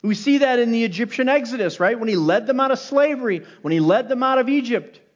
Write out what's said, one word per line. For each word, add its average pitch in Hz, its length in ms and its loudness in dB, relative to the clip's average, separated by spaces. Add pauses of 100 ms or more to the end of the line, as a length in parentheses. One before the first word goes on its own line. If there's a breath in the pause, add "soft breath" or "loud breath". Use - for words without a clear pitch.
We 214 120 0
see 277 240 2
that 262 220 2
in 233 100 0
the 233 140 0
Egyptian 226 440 -2
Exodus, 240 500 -2
right? 190 200 0
When 226 100 -4
he 202 80 0
led 180 300 2
them 262 120 0
out 269 120 0
of 254 80 0
slavery, 262 680 -2 (160 loud breath)
when 151 120 -4
he 165 80 2
led 202 280 2
them 254 140 -2
out 262 160 2
of 240 100 0
Egypt. 240 520 -4 (160)